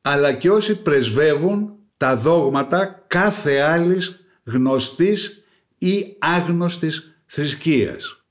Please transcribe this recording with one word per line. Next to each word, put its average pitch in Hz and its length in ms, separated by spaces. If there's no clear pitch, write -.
αλλά 143 320
και 170 160
όσοι 208 320
πρεσβεύουν 147 920
τα 131 180
δόγματα 143 920
κάθε 175 520
άλλης 170 680
γνωστής 135 1000
ή 190 420
άγνωστης 170 1040
θρησκείας. - 1040